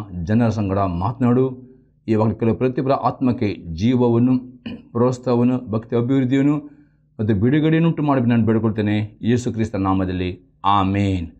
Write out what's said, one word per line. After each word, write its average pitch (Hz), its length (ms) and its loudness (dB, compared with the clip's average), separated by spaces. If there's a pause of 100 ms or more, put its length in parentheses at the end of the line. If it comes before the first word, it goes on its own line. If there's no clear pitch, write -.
(240)
ಜನರ 110 260 2
ಸಂಗಡ 101 300 -2
ಮಾತನಾಡು. 120 800 0 (500)
ಈ 110 80 2
ವಾಕ್ಯ 110 200 2
ಕೆಲವು 113 200 0
ಪ್ರತಿಯೊಬ್ಬರ 127 380 0
ಆತ್ಮಕ್ಕೆ 120 640 -2 (180)
ಜೀವವನ್ನು, 123 680 2 (520)
ಪ್ರೋತ್ಸಾಹವನ್ನು, 123 800 0
ಭಕ್ತಿ 113 240 -4
ಅಭಿವೃದ್ಧಿಯನ್ನು 135 600 2 (640)
ಮತ್ತು 107 160 0
ಬಿಡುಗಡೆಯನ್ನುಂಟು 156 680 2
ಮಾಡಿ 139 180 2
ನಾನು 117 240 2
ಬೇಡ್ಕೊಳ್ತೇನೆ 107 760 0
ಯೇಸು 120 320 0
ಕ್ರಿಸ್ತ 110 220 -4
ನಾಮದಲ್ಲಿ. 92 880 -4
ಆಮೇನ್. 98 760 0